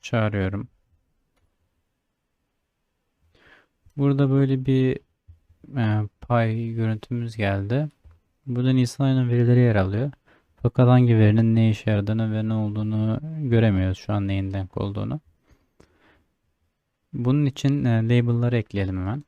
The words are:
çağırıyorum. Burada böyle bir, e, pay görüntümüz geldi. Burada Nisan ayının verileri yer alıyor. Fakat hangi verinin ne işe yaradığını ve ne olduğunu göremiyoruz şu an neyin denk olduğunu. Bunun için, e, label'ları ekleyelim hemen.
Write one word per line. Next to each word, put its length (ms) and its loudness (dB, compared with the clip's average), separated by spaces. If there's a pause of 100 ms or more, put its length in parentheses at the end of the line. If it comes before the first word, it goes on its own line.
çağırıyorum. 640 -2 (3250)
Burada 320 2
böyle 360 0
bir, 340 0 (800)
e, 320 0 (120)
pay 480 -2
görüntümüz 680 -6
geldi. 520 -2 (560)
Burada 280 0
Nisan 320 0
ayının 240 2
verileri 300 4
yer 160 4
alıyor. 360 0 (440)
Fakat 320 2
hangi 300 6
verinin 380 4
ne 140 4
işe 220 -2
yaradığını 420 -2
ve 140 -4
ne 60 -2
olduğunu 640 -2 (300)
göremiyoruz 480 2
şu 160 -8
an 140 -2
neyin 260 -4
denk 240 -6
olduğunu. 420 -6 (1900)
Bunun 320 0
için, 400 -2
e, 180 2
label'ları 540 0
ekleyelim 400 -4
hemen. 300 -6